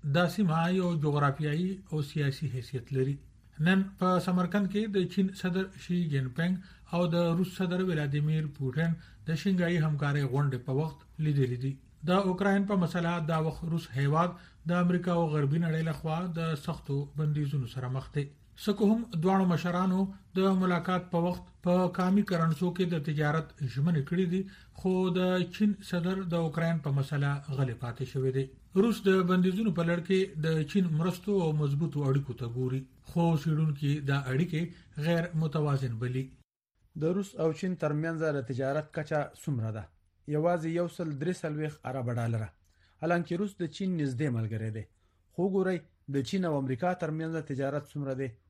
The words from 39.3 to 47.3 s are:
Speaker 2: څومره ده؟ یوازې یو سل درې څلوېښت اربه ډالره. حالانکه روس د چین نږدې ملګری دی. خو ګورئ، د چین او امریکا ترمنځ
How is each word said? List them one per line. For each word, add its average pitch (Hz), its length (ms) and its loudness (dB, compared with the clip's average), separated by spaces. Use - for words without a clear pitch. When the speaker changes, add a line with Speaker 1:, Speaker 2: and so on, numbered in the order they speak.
Speaker 2:
څومره 113 380 -4
ده؟ 90 180 -10
یوازې 160 400 0
یو 170 200 0
سل 170 220 -6
درې 151 220 -4
څلوېښت 151 520 -6
اربه 127 300 -4
ډالره. 117 340 -2
حالانکه 175 360 0
روس 196 160 -2
د 180 120 -6
چین 190 240 -4
نږدې 147 400 0
ملګری 110 400 -4
دی. 107 140 -8
خو 180 100 2
ګورئ، 185 300 0
د 139 140 -4
چین 185 220 -2
او 160 120 0
امریکا 135 360 -2
ترمنځ 160 400 -4